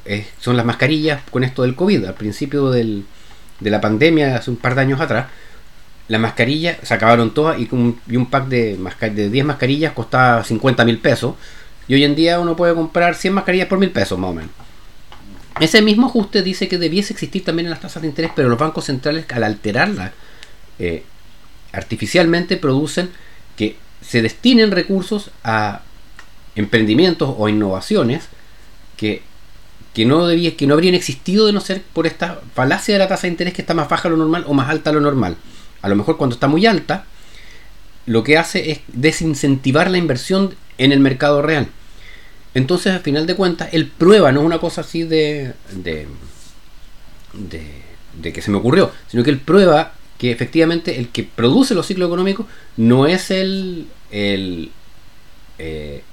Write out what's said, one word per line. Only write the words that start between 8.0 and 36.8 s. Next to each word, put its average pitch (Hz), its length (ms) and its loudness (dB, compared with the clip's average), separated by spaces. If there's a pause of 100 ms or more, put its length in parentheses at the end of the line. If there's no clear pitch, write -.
y 117 80 0
un 127 120 0
pack 135 180 0
de 117 300 0
masca-, 92 320 -4
de 104 200 0
diez 135 160 2
mascarillas 143 480 0
costaba 123 500 2
cincuenta 120 400 2
mil 117 160 4
pesos. 131 360 0 (520)
Y 123 60 2
hoy 139 100 6
en 143 120 2
día 170 260 2
uno 170 160 0
puede 170 180 4
comprar 170 400 0
cien 185 180 0
mascarillas 185 340 0
por 190 120 0
mil 190 120 4
pesos, 98 280 -2
más 92 120 -2
o - 20 -4
menos. 82 180 -10 (1120)
Ese 185 200 6
mismo 214 260 6
ajuste 208 340 0
dice 185 260 -2
que 185 100 -2
debiese 175 360 0
existir 180 320 -6
también 170 220 -2
en - 20 -6
las 160 100 -6
tasas 170 220 -12
de 160 80 -2
interés, 160 260 -4
pero 135 140 4
los 120 100 2
bancos 156 260 -2
centrales, 151 440 -2
al 120 140 0
alterarla, 107 680 -4 (680)
eh, 85 240 -6 (680)
artificialmente 170 840 0
producen 151 540 -2 (440)
que 107 220 -4 (240)
se 120 200 0
destinen 220 500 4
recursos 190 600 -2 (120)
a 107 380 -2 (760)
emprendimientos 123 840 2
o 107 120 2
innovaciones 107 760 0 (720)
que, 107 240 -2 (720)
que 110 120 2
no 160 220 4
debía, 170 300 0
que 139 100 0
no 143 60 6
habrían 180 220 4
existido 180 500 0
de 208 80 4
no 208 80 0
ser 190 200 -6
por 165 260 -2
esta 170 340 -6 (120)
falacia 160 400 2
de 196 60 4
la 190 80 4
tasa 190 160 -2
de 185 60 0
interés 175 240 -2
que - 80 -8
está - 120 -2
más 156 160 0
baja 170 200 0
de 165 60 4
lo - 20 4
normal 160 300 2
o 147 60 0
más 131 160 2
alta 156 200 0
de 151 60 2
lo 151 60 4
normal. 131 360 2 (460)
A 98 60 0
lo 101 60 4
mejor 165 220 0
cuando 127 180 0
está 135 120 0
muy 160 180 4
alta, 190 400 0 (1000)